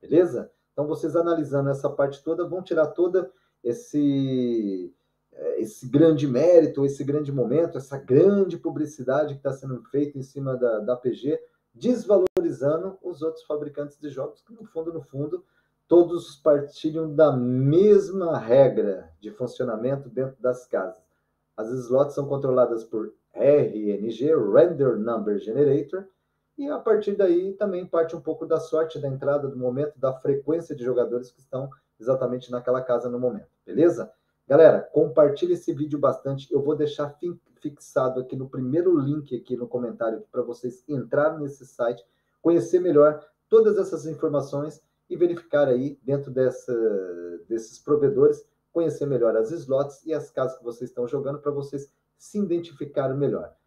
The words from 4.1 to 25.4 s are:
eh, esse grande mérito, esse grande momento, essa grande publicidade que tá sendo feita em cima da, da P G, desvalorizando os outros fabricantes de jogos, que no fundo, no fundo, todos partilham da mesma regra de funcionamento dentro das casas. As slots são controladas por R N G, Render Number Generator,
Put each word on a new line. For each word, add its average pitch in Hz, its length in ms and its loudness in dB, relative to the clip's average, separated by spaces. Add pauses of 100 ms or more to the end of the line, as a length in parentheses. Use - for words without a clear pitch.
eh, - 280 -4
esse - 280 -8
grande 147 380 4
mérito, 143 580 6
esse 139 180 -2
grande 139 300 -4
momento, 135 460 0
essa 135 200 -10
grande 175 580 4
publicidade 143 800 -4
que - 60 -18
tá 135 100 -2
sendo 131 320 -10
feita 143 340 -4
em 131 40 -10
cima 135 340 -8
da, 117 240 0
da 120 160 -2
P 123 160 -4
G, 110 280 -4 (320)
desvalorizando 180 1300 0
os 175 200 -10
outros 160 220 -6
fabricantes 147 540 -8
de 147 100 -12
jogos, 131 340 -10
que - 100 -20
no 220 120 -20
fundo, 165 280 -10
no 160 100 -10
fundo, 147 420 -8 (420)
todos 170 500 4
partilham 151 760 0
da 147 220 6
mesma 160 1000 4
regra 110 840 2
de 104 100 -14
funcionamento 123 800 -6
dentro 131 320 -6
das 123 260 -2
casas. 95 380 -6 (500)
As 110 160 -8
slots 131 440 0
são 139 120 -6
controladas 123 560 0
por - 300 -8 (240)
R 107 540 2
N 101 200 -4
G, 139 240 0
Render 135 640 4
Number 104 400 -2
Generator, 147 680 0 (540)